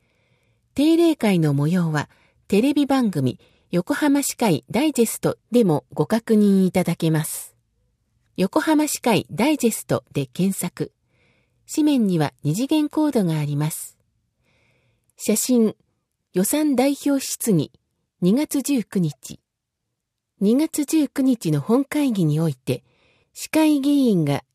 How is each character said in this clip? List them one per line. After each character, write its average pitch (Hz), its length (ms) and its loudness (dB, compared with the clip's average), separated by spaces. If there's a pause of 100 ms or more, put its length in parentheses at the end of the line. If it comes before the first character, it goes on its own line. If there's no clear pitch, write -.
(760)
定 320 220 4
例 330 180 4
会 196 240 2
の 151 140 2
模 143 140 0
様 170 240 0
は、 147 180 -4 (380)
テ 202 140 2
レ 285 120 2
ビ 285 120 2
番 262 260 0
組、 135 280 -2 (320)
横 180 220 -2
浜 285 280 0
市 - 140 -6
会 190 340 0
ダ 254 140 -2
イ 311 80 0
ジ 233 120 0
ェ - 20 2
ス - 140 -6
ト - 180 -4 (140)
で 233 120 4
も 156 300 0
ご 151 120 0
確 226 280 -2
認 196 320 4
い 175 60 0
た 180 120 0
だ 170 120 -2
け 165 160 -2
ま 156 120 0
す。 - 320 -12 (840)
横 190 220 -2
浜 302 280 2
市 - 140 -8
会 190 300 0
ダ 220 180 0
イ 302 80 0
ジ 240 100 0
ェ 220 40 0
ス - 140 -8
ト - 260 -2
で 143 160 -4
検 185 300 -4
索。 - 340 -8 (840)
紙 294 260 2
面 214 80 2
に 175 120 0
は 147 140 0 (100)
二 147 120 0
次 254 120 -2
元 302 220 0
コ 311 180 0
ー 285 40 -2
ド 220 120 0
が 160 160 -2
あ 147 60 -2
り 147 100 -4
ま 151 160 -2
す。 - 260 -14 (1200)
写 - 180 -2
真、 226 400 0 (580)
予 180 100 0
算 294 320 0
代 269 200 2 (100)
表 277 180 0
質 - 300 -4
疑、 151 180 0 (500)
二 180 120 2
月 285 300 -2
十 269 200 -2
九 - 160 -6
日。 - 400 -6 (1000)
二 208 160 2
月 302 300 -2
十 311 220 0
九 - 140 -4
日 247 300 0
の 147 100 0
本 254 240 0
会 285 260 -2
議 190 140 0
に 151 140 0
お 165 100 -2
い 139 60 -4
て、 - 280 -8 (500)
市 - 160 -14
会 311 320 2
議 285 100 0
員 226 340 2
が 143 180 -2 (120)